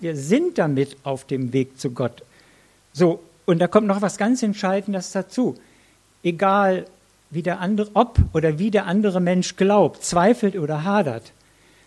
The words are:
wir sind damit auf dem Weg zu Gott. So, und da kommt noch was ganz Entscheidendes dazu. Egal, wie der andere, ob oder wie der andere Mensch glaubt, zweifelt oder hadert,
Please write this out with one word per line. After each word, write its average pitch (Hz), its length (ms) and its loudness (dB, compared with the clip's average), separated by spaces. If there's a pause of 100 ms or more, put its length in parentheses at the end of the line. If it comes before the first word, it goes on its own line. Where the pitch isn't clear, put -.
wir 160 160 -6
sind 233 400 0
damit 139 460 0
auf 135 220 -6
dem 127 280 -6
Weg 131 260 -2
zu 139 120 -6
Gott. 120 320 -6 (680)
So, 165 320 0 (220)
und 170 140 2
da 175 80 2
kommt 214 200 2
noch 196 140 0
was 190 160 -4
ganz 240 260 0
Entscheidendes 196 680 -4
dazu. 190 420 -2 (680)
Egal, 190 640 0 (440)
wie 160 120 -6
der 175 180 -4
andere, 208 340 -2
ob 240 240 2 (160)
oder 156 260 0
wie 208 120 -2
der 202 140 2
andere 185 340 0
Mensch 180 360 0
glaubt, 196 480 2
zweifelt 196 520 2
oder 151 280 -4
hadert, 170 500 -2 (540)